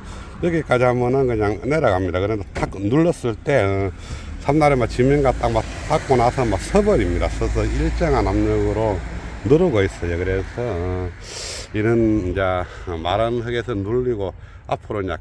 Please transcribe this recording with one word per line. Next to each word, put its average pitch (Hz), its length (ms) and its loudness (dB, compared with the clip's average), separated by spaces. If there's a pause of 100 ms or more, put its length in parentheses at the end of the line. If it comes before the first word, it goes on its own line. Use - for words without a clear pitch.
(440)
여기까지 151 400 2
하면은 123 440 2
그냥 107 360 0
내려갑니다. 98 560 2
그런데 101 340 -2
탁 - 160 -4 (100)
눌렀을 123 560 0
때, 135 280 2
어, 98 280 0 (500)
삼날에 147 340 4
막 117 120 2
지면 139 360 2
갖다 120 260 2
막 110 140 0 (260)
닫고 147 280 2
나서 123 280 2
막 98 140 0
서버립니다. 107 720 2
서서 110 360 0
일정한 139 640 0
압력으로 104 720 2 (460)
누르고 143 360 4
있어요. 87 360 -2
그래서, 92 280 0 (120)
어, 92 520 -4 (640)
이런 110 540 2
이제 90 140 0 (600)
마른 113 400 0
흙에서 120 320 -4
눌리고 104 600 -2 (340)
앞으로 110 340 -6
이제 92 200 -4